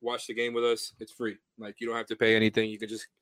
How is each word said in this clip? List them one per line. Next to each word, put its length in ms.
watch 260
the 80
game 180
with 120
us, 340
it's 140
free. 240
Like, 200
you 80
don't 100
have 100
to 100
pay 180
anything. 360
You 80
can 100
just 180